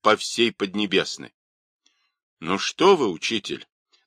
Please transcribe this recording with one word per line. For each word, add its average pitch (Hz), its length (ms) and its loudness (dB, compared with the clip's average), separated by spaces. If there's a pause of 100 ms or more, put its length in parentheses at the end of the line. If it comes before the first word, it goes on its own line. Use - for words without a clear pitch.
по 107 140 4
всей 117 380 0
Поднебесной. 92 800 -4 (1080)
«Ну 90 200 -2
что 190 360 4
вы, 131 140 0
учитель», 85 580 -6 (400)